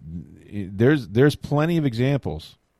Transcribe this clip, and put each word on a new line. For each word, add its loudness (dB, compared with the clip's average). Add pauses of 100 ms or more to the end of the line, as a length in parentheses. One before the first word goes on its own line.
(520)
i-, -10
there's, 2
there's 4
plenty -2
of 0
examples, -2 (220)